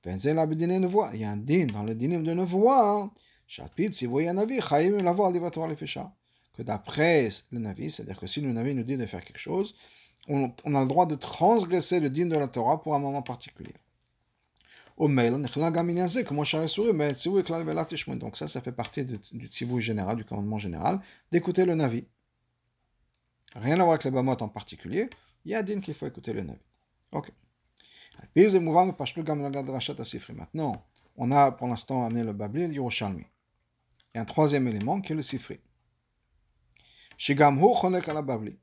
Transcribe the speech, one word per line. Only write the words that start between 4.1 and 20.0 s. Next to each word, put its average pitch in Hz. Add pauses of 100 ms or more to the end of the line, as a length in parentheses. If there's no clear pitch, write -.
voyez 156
un 175
Navi, 220
chayim 175
lavo 185
al 185
divrei 175
Torah 160
lefisha. 151 (400)
Que 117
d'après 135 (220)
le 120
Navi, 110
c'est-à-dire -
que 104
si 120
le 135
Navi 117
nous 123
dit 131
de 120
faire 101
quelque -
chose, 190 (520)
on, 135 (120)
on 147
a 139
le 131
droit 156
de 156
transgresser 180
le 147
din 156
de 165
la 143
Torah 127
pour 151
un 139
moment 139
particulier. - (1200)
Au 156
mail, 123
donc 135 (3000)
ça, 151
ça 127
fait 127
partie 127
de, 123 (140)
du 117
tzivou 123
général, 107